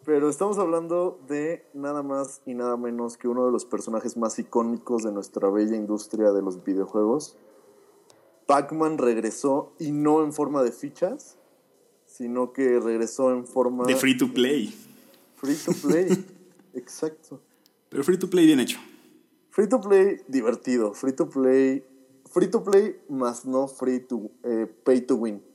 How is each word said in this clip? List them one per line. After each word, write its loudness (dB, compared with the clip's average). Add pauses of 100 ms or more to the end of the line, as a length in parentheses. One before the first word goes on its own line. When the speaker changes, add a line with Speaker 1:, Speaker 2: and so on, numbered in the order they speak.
Speaker 1:
Pero 2
estamos -2
hablando -2
de -4 (100)
nada -6
más -6
y -10
nada -2
menos -6
que -4
uno 0
de 2
los -2
personajes -6
más -4
icónicos -2
de -4
nuestra -4
bella 2
industria 0
de 2
los -6
videojuegos. -2 (1080)
Pac-Man 0
regresó, 0
y -4
no 2
en -4
forma 0
de 0
fichas, -8 (680)
sino -4
que 2
regresó 0
en -4
forma 0
Speaker 2:
De 4
free 2
to 0
play. 0 (640)
Speaker 1:
Free -2
to -4 (140)
play, 2 (240)
Speaker 2:
<laughs> -20
Speaker 1:
exacto. -10 (480)
Speaker 2:
Pero -6
free 2
to -4
play 6
bien 6
hecho. -2 (720)
Speaker 1:
Free 0
to 2
play 4 (100)
divertido, 0
free -2
to -2
play... 2 (440)
Free 2
to 0
play 2 (120)
más -4
no 0
free -2
to... -8 (120)
Eh, -2 (180)
pay 4
to 0
win. -4 (140)